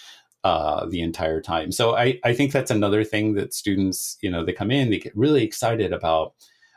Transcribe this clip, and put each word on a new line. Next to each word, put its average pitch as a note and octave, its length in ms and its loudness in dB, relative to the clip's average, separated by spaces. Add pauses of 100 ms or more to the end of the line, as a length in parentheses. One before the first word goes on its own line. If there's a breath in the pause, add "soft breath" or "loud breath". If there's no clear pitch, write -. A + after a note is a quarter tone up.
(440 loud breath)
uh, D#2+ 420 0
the E2+ 160 -4
entire E2 400 -2
time. E2 300 -4
So A2+ 240 2
I, B2 280 2
I A#2+ 100 4
think C#3 180 0
that's C3 200 0
another G#2 320 2
thing G#2+ 300 0
that G2+ 200 -4
students, F#2+ 680 -2
you G2+ 80 -2
know, E2+ 160 -2
they F2+ 80 -2
come G#2 180 -4
in, C3+ 180 2
they F#2+ 100 0
get - 160 -12
really C3+ 280 4
excited A2 500 -2
about, D#2+ 400 0 (440 soft breath)